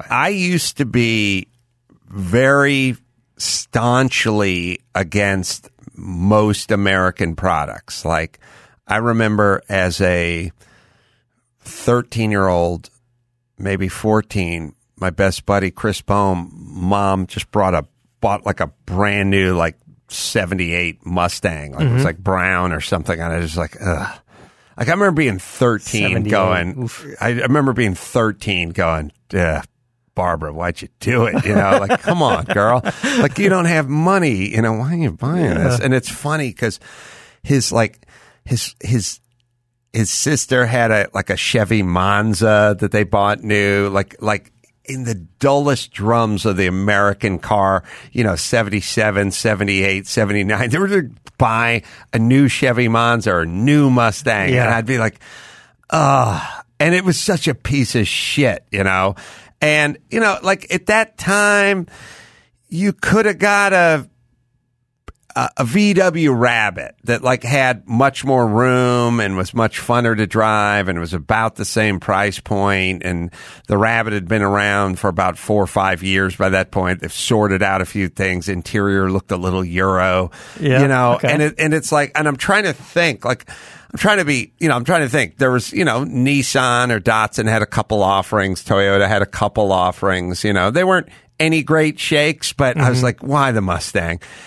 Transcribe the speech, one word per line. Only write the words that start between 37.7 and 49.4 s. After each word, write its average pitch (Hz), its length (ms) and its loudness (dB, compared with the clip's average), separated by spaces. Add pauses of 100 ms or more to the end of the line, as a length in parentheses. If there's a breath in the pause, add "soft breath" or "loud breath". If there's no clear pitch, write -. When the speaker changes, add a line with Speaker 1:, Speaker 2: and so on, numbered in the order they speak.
Speaker 1:
like, 110 340 -2 (400 soft breath)
his, - 360 -4
his, 107 380 -2 (720)
his 110 160 0
sister 131 560 0
had 117 260 0
a, 104 220 2
like, 101 160 -4
a 92 80 -2
Chevy 107 460 0
Monza 104 960 2
that 101 120 -2
they 107 120 2
bought 101 400 0
new, 101 460 0
like, 98 320 -4
like, 104 300 -4 (340)
in 131 180 -10
the 117 120 -4
dullest 139 760 0
drums 110 540 0
of 98 120 0
the 95 80 2
American 98 720 0
car, 98 460 2 (280 loud breath)
you 123 120 0
know, 98 120 2
seventy-seven, 101 960 0
seventy-eight, 98 760 0